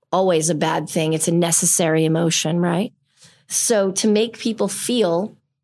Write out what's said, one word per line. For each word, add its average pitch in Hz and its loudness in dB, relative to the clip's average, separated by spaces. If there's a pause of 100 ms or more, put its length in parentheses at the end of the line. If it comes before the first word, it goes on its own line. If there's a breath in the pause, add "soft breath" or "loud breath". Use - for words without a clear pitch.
(120)
always 170 2
a 170 0
bad 160 -2
thing. 160 0
It's 160 -2
a 175 0
necessary 170 2
emotion, 165 0
right? 175 -2 (580 soft breath)
So 196 0
to 190 0
make 214 2
people 214 -2
feel 196 -2 (280)